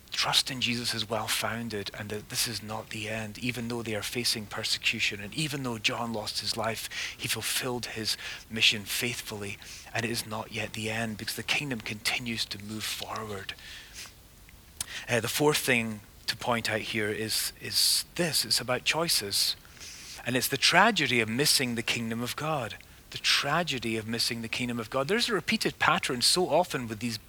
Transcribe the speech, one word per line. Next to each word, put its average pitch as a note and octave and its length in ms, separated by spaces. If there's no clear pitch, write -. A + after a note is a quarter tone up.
trust - 380
in C3 120
Jesus A#2+ 320
is A2 160
well-founded A2 880
and G#2 120
that G#2 200
this - 180
is G#2+ 160
not G#2+ 260
the G#2+ 200
end, G#2+ 300
even A#2+ 280
though A#2+ 140
they A2 140
are G2+ 60
facing A#2 440
persecution. - 720
And G2+ 140
even D3 300
though A#2+ 140
John A#2+ 360
lost G#2+ 260
his G#2+ 160
life, A2+ 340
he - 100
fulfilled B2 600
his A2 280
mission A2+ 340
faithfully. G#2 720
And A2+ 120
it A2+ 60
is A#2 140
not A2 280
yet G#2+ 180
the A2 180
end A2 280
because - 180
the A2+ 80
kingdom C3 380
continues A2+ 640
to G2+ 180
move G#2+ 200
forward. - 720
Uh, A#2+ 100
the A2 80
fourth D3 300
thing A2+ 420
to - 100
point A#2 320
out G#2+ 120
here G#2+ 280
is, G#2+ 420
is - 440
this. D#3+ 300
It's - 160
about B2 240
choices. D3 720
And B2+ 120
it's A#2 100
the C#3 100
tragedy E3+ 640
of A2 80
missing B2 480
the A#2 80
kingdom A2+ 380
of A#2+ 160
God. C#3+ 380
The - 60
tragedy C#3+ 800
of G#2+ 100
missing A#2 340
the A2+ 60
kingdom A#2+ 320
of A2 100
God. C#3 180
There's D3 220
a A#3 40
repeated - 460
pattern D3 420
so F3 280
often C#3+ 380
with A2 120
these A#2 300